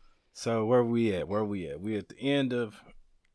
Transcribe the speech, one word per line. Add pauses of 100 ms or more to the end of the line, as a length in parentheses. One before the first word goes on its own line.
(340)
So
where
we
at?
Where
we
at?
We
at
the
end
of, (600)